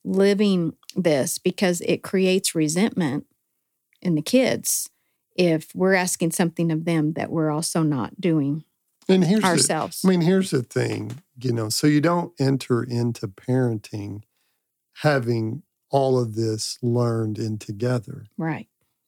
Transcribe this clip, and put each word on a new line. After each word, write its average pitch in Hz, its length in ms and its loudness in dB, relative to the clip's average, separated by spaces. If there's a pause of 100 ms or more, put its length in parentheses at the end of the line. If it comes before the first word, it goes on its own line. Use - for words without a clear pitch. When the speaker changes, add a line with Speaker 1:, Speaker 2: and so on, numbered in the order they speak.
Speaker 1:
living 196 720 2 (220)
this 165 420 0
because 180 440 0
it - 200 -2
creates 190 520 0
resentment 160 720 0 (720)
in 175 140 -2
the 151 80 0
kids - 680 0 (480)
if 160 380 0
we're 185 200 2
asking 180 360 0
something 170 400 0
of 160 160 -2
them 156 280 0
that - 160 -6
we're 156 200 0
also 160 320 -2
not 143 360 -2
doing 156 460 0 (440)
Speaker 2:
And 185 160 4
here's 202 180 2
the, 190 60 4
Speaker 1:
ourselves. 156 560 0
Speaker 2:
I 185 40 4
mean, 185 140 4
here's 190 300 2
the 127 100 0
thing, 113 600 -4 (160)
you 123 140 -2
know, 113 160 -2
so 131 180 0
you 147 140 4
don't 170 380 0
enter 131 440 0
into 120 460 -4
parenting 107 920 -4 (760)
having 120 640 0 (280)
all 135 300 2
of 113 140 -4
this 110 480 -4
learned 117 560 0
in 110 200 -4
together. 120 680 -6 (100)
Speaker 1:
Right. 160 320 -6 (400)